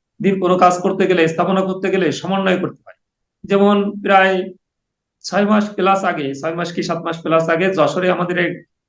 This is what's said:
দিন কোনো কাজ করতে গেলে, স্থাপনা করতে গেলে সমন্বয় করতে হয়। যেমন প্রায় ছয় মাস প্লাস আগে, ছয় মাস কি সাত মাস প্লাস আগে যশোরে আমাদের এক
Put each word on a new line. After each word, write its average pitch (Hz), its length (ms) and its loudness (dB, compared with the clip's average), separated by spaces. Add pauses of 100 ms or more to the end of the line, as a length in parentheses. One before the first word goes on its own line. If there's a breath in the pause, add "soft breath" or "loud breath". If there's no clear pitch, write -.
(200)
দিন 196 200 2
কোনো 185 180 2
কাজ 180 200 6
করতে - 300 -2
গেলে, 180 200 2
স্থাপনা 180 340 0
করতে 190 280 -4
গেলে 180 220 0
সমন্বয় 185 480 -2
করতে 151 260 -8
হয়। - 140 -20 (440)
যেমন 202 320 2 (260)
প্রায় 190 320 4 (920)
ছয় 196 200 0
মাস 208 240 2
প্লাস 196 340 0
আগে, 156 320 -2
ছয় 165 200 -6
মাস 170 180 -4
কি 175 100 -4
সাত 170 220 -4
মাস 165 160 -4
প্লাস 160 280 2
আগে 165 240 0
যশোরে 175 380 0
আমাদের 175 260 -2
এক 175 160 -2 (360)